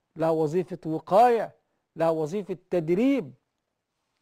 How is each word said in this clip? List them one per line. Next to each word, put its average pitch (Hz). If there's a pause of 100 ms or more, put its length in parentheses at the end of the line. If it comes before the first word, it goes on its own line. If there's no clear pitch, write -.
(160)
لها 160
وظيفة 160
وقاية، 185 (400)
لها 165
وظيفة 165 (120)
تدريب. 180 (880)